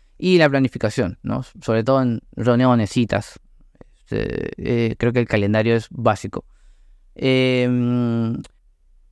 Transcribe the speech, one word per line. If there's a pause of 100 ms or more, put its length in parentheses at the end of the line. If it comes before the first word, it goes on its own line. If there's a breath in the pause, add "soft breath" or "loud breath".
(180)
y
la
planificación,
¿no? (180)
Sobre
todo
en (140)
reuniones,
citas. (640)
Este,
eh,
creo
que
el
calendario
es
básico. (720)
Em, (720)